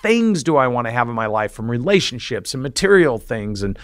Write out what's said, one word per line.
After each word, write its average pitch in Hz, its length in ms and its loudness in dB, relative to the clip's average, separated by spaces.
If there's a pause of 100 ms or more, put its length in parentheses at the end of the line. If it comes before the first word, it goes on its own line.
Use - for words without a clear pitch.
things 220 420 2
do 151 140 2
I 131 100 4
want 123 200 -2
to 113 40 -4
have 120 160 0
in 117 80 -6
my 113 120 -2
life, 107 240 -2
from 113 180 -8
relationships 123 840 -2
and 131 100 -8
material 151 560 2
things 104 420 -6
and, 101 220 -4